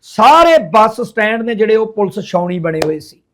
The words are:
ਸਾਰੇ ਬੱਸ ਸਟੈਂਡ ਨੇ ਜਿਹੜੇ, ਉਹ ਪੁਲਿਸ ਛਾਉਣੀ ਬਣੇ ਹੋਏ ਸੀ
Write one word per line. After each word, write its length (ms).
ਸਾਰੇ 560
ਬੱਸ 300
ਸਟੈਂਡ 400
ਨੇ 140
ਜਿਹੜੇ, 200
ਉਹ 180
ਪੁਲਿਸ 320
ਛਾਉਣੀ 340
ਬਣੇ 260
ਹੋਏ 140
ਸੀ 220